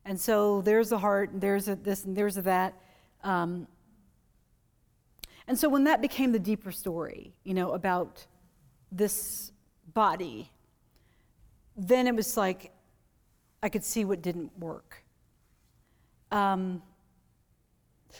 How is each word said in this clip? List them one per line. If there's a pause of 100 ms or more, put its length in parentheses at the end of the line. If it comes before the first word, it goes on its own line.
and
so
there's
a
heart,
and
there's
a
this,
and
there's
a
that. (500)
Um, (1800)
and
so
when
that
became
the
deeper
story, (100)
you
know,
about (680)
this (420)
body, (1300)
then
it
was
like (880)
I
could
see
what
didn't
work. (1300)
Um, (1400)